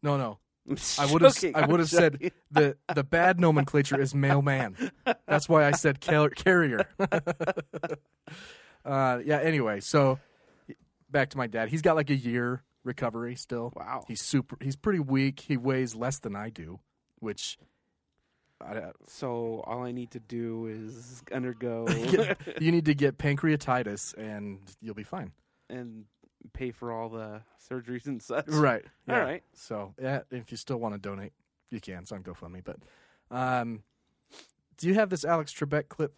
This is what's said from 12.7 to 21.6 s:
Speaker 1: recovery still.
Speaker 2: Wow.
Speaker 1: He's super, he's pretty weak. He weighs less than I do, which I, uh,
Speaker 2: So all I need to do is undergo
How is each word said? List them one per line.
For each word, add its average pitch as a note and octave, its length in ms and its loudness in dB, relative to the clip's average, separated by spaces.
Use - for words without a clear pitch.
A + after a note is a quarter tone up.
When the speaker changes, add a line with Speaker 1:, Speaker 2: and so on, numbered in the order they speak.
Speaker 1:
recovery A#2+ 520 -6
still. A#2+ 400 -10
Speaker 2:
Wow. B2 320 -10
Speaker 1:
He's A3 140 -6
super, - 400 -2
he's C3+ 140 -6
pretty G3 240 0
weak. C3+ 400 0
He C#3+ 180 -4
weighs B2+ 380 -2
less B2 240 -4
than G2+ 160 -8
I G#2+ 160 -10
do, D#2 280 -16
which - 400 -8
I, F#2+ 140 -14
uh, F2+ 160 -10
Speaker 2:
So A#2 580 -8
all B2 180 -8
I B2 80 -8
need A#2+ 200 -10
to A#2+ 80 -14
do A2+ 480 -8
is A#2 640 -14
undergo A#2+ 560 -6